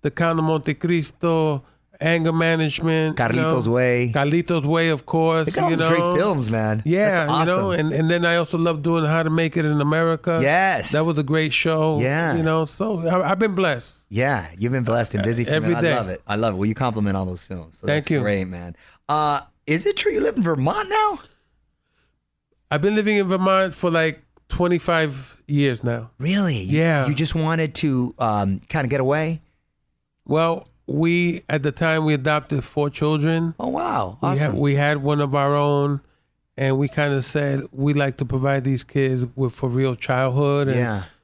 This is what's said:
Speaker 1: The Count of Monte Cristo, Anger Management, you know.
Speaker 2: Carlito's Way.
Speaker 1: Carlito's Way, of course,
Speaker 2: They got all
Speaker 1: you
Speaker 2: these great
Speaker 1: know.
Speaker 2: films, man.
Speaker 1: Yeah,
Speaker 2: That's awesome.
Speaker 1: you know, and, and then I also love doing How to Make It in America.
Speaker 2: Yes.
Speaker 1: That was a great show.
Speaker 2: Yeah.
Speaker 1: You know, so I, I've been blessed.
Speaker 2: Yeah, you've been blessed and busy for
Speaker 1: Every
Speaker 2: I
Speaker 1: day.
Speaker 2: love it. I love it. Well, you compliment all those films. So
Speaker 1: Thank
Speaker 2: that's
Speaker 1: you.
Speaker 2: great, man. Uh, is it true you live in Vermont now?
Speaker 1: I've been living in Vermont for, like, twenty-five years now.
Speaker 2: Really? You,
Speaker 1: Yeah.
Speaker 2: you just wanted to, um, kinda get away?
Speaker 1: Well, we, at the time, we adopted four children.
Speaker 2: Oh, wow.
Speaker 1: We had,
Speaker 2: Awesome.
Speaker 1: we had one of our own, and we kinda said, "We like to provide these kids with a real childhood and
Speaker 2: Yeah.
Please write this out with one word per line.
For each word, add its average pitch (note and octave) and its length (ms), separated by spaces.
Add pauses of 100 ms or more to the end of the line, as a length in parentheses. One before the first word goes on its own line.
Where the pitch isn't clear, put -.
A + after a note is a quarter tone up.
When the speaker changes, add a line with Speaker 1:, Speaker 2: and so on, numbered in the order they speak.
Speaker 1:
The D3 80
Count E3 280
of D#3+ 60
Monte D#3+ 300
Cristo, D#3+ 880 (380)
Anger E3 300
Management, D#3+ 840
you A#2 60 (120)
know. D#3+ 80 (100)
Speaker 2:
Carlito's A#2+ 120
Way. B2 480
Speaker 1:
Carlito's D3+ 520
Way, E3 240
of C#3+ 160
course, D#3+ 400
Speaker 2:
They D#3+ 60
got - 120
all - 60
Speaker 1:
you E3 60
Speaker 2:
these D#3+ 100
great E3+ 140
Speaker 1:
know. F3 160
Speaker 2:
films, D#3 340
man. A2 340
Speaker 1:
Yeah, F#3+ 260 (140)
Speaker 2:
That's C#3+ 60
awesome. E3 260
Speaker 1:
you G3 60
know, G3 80
and, D#3+ 240
and D#3+ 160
then E3+ 160
I E3+ 100
also E3+ 220
love E3 240
doing E3 240
How D#3+ 160
to D#3+ 80
Make E3 260
It E3 80
in D3+ 160
America. E3 640
Speaker 2:
Yes. E3 500
Speaker 1:
That D#3 140
was E3 100
a D3+ 60
great D#3 320
show. D#3 460
Speaker 2:
Yeah. D3+ 360
Speaker 1:
You E3 60
know, D#3+ 240
so G3 320 (100)
I, F3+ 220
I've F#3+ 80
been G#3 160
blessed. D#3+ 400 (160)
Speaker 2:
Yeah, A2+ 360 (120)
you've A#2+ 140
been C3 120
blessed A2+ 300
and G2+ 100
busy A#2 220
for C#3+ 80
Speaker 1:
Every D#3 200
Speaker 2:
I - 60
Speaker 1:
day. D#3+ 140
Speaker 2:
love G#2+ 160
it. F#2 160
I G2+ 100
love A2 160
it. F#2+ 60
Well, G2+ 80
you A2 80
compliment G#2+ 420
all F#2+ 80
those F2+ 200
films. E2 340
So - 80
Speaker 1:
Thank D3 180
Speaker 2:
that's - 60
Speaker 1:
you. D3 100
Speaker 2:
great, G2+ 260
man. F2 300 (320)
Uh, D3 320 (260)
is D#3+ 200
it G4+ 100
true - 160
you G#4+ 80
live - 160
in A#3+ 60
Vermont E3 480
now? G#4 300 (1500)
Speaker 1:
I've D3 120
been G#3 120
living G#3+ 220
in G3 120
Vermont F#3+ 460
for, F3 160
like, D#3+ 320 (260)
twenty-five D#3+ 880 (100)
years C#3+ 380
now. A#2 340
Speaker 2:
Really? E3+ 400
You, G2 200
Speaker 1:
Yeah. D#3 280
Speaker 2:
you C#3+ 80
just D3+ 200
wanted D#3+ 420
to, B2+ 420
um, G#2 500
kinda C#3 200
get C#3 120
away? D#3 400 (840)
Speaker 1:
Well, E3 420 (180)
we, E3+ 640
at D3+ 140
the C#3+ 100
time, D#3+ 320
we D3+ 100
adopted D3 500
four D3 260
children. D#3+ 680
Speaker 2:
Oh, B3 100
wow. C4 540
Speaker 1:
We E3 60
had, C3+ 100
Speaker 2:
Awesome. D3 200
Speaker 1:
we C#3+ 180
had C#3+ 260
one D3 180
of C#3+ 140
our C#3+ 220
own, C#3+ 440 (560)
and C3+ 220
we C#3 100
kinda C#3+ 340
said, C#3 400 (100)
"We C#3 200
like C#3 260
to C3+ 60
provide C3+ 400
these C3 200
kids C3 420 (100)
with C3 260
a C3+ 60
real B2+ 260
childhood C3+ 760
and C3 100
Speaker 2:
Yeah. A2+ 240 (220)